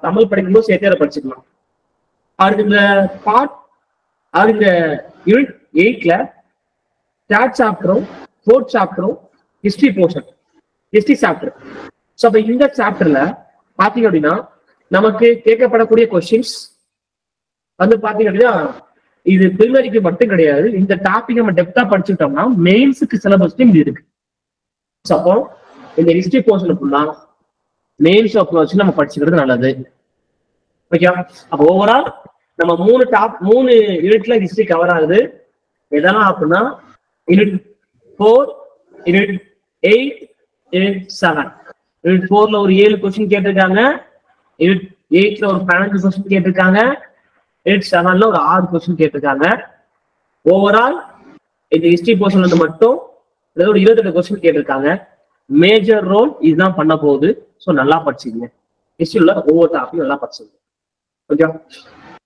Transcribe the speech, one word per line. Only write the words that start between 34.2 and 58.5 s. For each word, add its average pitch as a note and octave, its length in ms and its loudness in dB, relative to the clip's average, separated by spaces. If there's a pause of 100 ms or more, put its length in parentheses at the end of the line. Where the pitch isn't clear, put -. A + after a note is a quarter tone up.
ஹிஸ்டரி G3+ 280 -2
கவர் E3+ 220 0
ஆகுது. E3 260 2 (800)
எதெல்லாம் G3 320 2
அப்படின்னா F3+ 320 -2 (680)
யூனிட் G3 260 2 (640)
ஃபோர், A3+ 320 4 (600)
யூனிட் G3 260 0 (560)
எயிட், C4 260 0 (540)
யூனிட் F#3+ 260 -2 (220)
செவன். D#3 300 -2 (540)
யூனிட் F3+ 260 0
ஃபோர்ல G#3+ 340 2
ஒரு F#3+ 80 0 (120)
ஏழு G#3+ 200 2
கொஸ்டின் G3 280 -6
கேட்டிருக்காங்க, G3 480 0 (800)
யூனிட் F#3 240 0 (360)
எயிட்ல G#3 320 -2
ஒரு F#3 180 -4
பதினஞ்சு G3 340 -2
கொஸ்டின் G3 300 -4
கேட்டிருக்காங்க, F#3 460 0 (840)
யூனிட் G3 260 -2
செவன்ல F#3 400 2
ஒரு E3 80 0 (120)
ஆறு F#3 220 0
கொஸ்டின் E3 260 -4
கேட்டிருக்காங்க. C#3+ 460 -2 (1080)
Overall G#3+ 400 2 (800)
இந்த E3 220 2
ஹிஸ்டரி G3+ 260 0
போர்ஷன்ல F#3+ 260 2
இருந்து E3+ 200 2
மட்டும் A3 320 0 (580)
ஏதோ F#3 160 2
ஒரு G3+ 120 2
இருபத்தெட்டு G3 340 2
கொஸ்டின் F3+ 260 -4
கேட்டிருக்காங்க. D3 460 -2 (720)
மேஜர் G#3 500 2
ரோல் B3 180 2 (160)
இதுதான் F3+ 320 0
பண்ண D#3 160 0 (120)
போகுது. C#3+ 220 2 (340)
So F3+ 180 -2
நல்லா D3 160 0 (100)
படிச்சுக்கங்க, A#2+ 400 -8 (540)